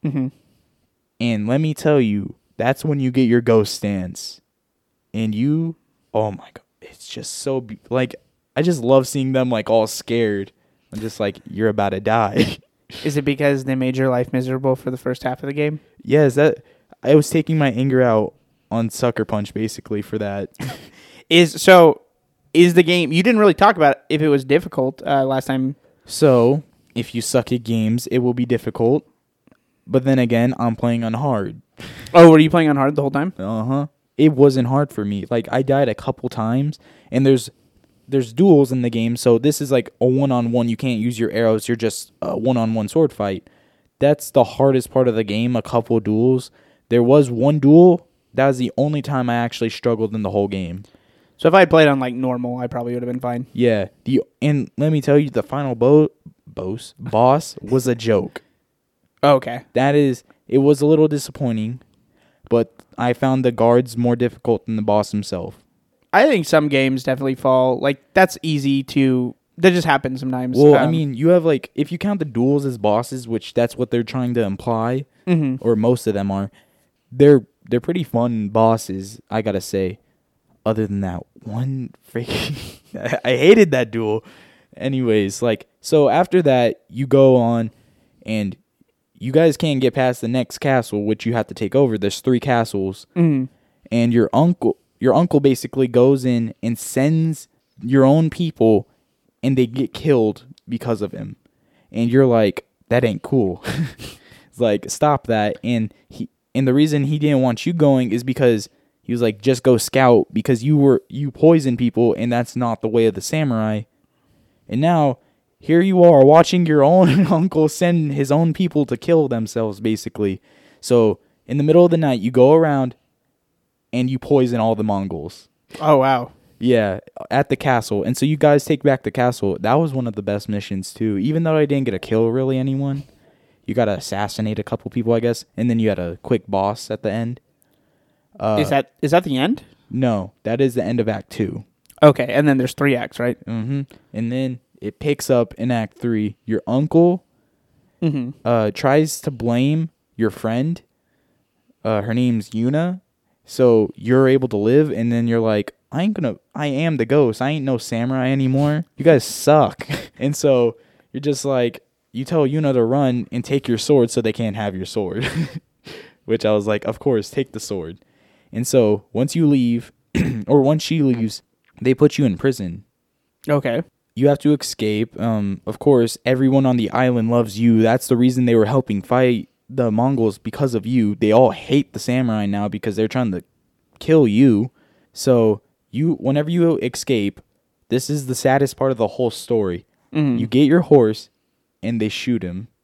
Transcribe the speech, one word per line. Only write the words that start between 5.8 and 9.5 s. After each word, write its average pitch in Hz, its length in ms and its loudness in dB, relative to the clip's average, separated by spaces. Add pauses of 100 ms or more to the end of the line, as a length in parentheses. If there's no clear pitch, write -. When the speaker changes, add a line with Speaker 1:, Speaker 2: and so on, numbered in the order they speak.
Speaker 2:
oh 107 180 -2
my - 220 -18
God, - 100 -20 (180)
it's - 260 -20
just - 280 -14
so, 135 260 -6
be-, 107 180 -16 (100)
like, 127 260 -4 (400)
I 139 60 -2
just 165 200 0
love 127 260 4
seeing 131 260 -4
them, 127 160 0
like, 110 200 -4